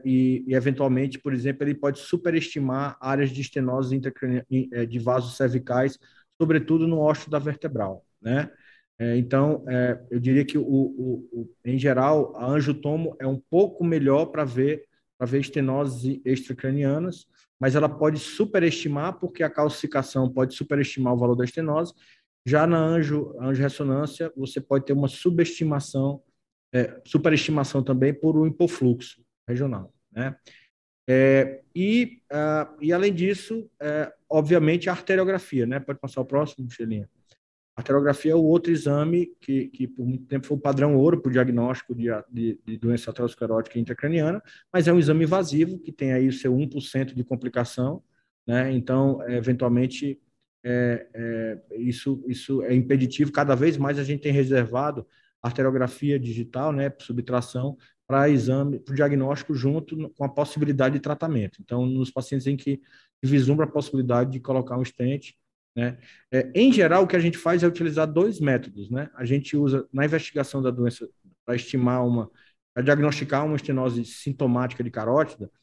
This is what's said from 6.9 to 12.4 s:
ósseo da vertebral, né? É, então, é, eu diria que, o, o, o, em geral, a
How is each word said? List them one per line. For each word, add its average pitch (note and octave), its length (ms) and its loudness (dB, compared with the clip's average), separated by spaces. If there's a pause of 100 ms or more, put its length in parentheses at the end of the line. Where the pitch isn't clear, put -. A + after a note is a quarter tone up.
ósseo D3+ 320 0
da D3 80 0
vertebral, C3+ 680 -6 (160)
né? C3 300 -2 (500)
É, A#2 140 0
então, C3+ 500 0
é, B2 320 0 (140)
eu A#2+ 80 -2
diria C3 240 4
que, C#3+ 140 -4
o, D3 40 2
o, C3 720 -2
o, A#2 180 -10 (140)
em B2+ 160 -2
geral, C3+ 560 2
a A#2 100 -8